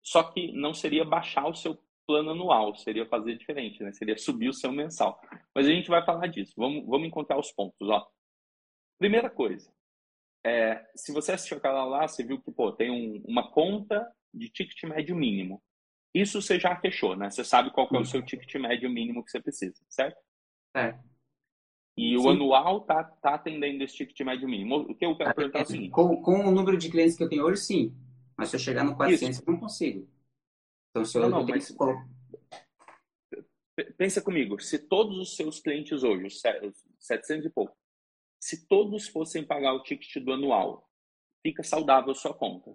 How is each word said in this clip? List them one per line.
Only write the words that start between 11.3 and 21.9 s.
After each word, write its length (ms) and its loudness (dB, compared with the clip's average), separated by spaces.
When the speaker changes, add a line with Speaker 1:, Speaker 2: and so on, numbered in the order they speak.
Speaker 1:
assistiu 240 -6
aquela 280 0
lá, 220 0
você 160 -6
viu 180 -6
que, 100 -12
pô, 200 0
tem 180 -2
um, 380 -6
uma 240 0
conta 580 0
de 160 -12
ticket 360 -10
médio 300 -4
mínimo. 460 -2
Isso 280 0
você 180 2
já 180 2
fechou, 380 -2
né? 140 -6
Você 140 -6
sabe 280 4
qual 160 2
que 80 -2
é 40 4
o 60 0
Speaker 2:
Sim. 60 -8
Speaker 1:
seu 140 -2
ticket 300 -12
médio 340 -2
mínimo 340 -4
que 60 -18
você 100 -6
precisa, 480 -8
certo? 300 -4
Speaker 2:
Certo. 320 -4